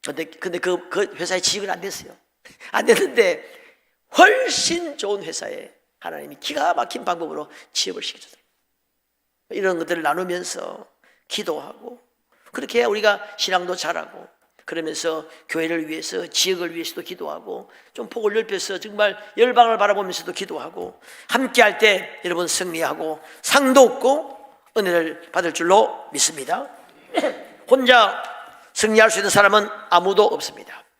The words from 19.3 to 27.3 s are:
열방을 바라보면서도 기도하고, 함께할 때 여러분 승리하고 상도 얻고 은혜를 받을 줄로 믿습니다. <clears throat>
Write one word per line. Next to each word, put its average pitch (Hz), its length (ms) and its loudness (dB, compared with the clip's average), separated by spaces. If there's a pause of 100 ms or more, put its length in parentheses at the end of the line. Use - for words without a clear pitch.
열방을 233 400 6
바라보면서도 190 540 0
기도하고, 165 680 -10 (300)
함께할 233 480 4
때 196 480 2
여러분 175 200 -2
승리하고 160 720 -4 (220)
상도 269 440 6
얻고 277 520 0 (400)
은혜를 170 560 -2
받을 170 220 -2
줄로 175 580 4
믿습니다. 160 560 -4 (480)
<clears throat> - 500 -6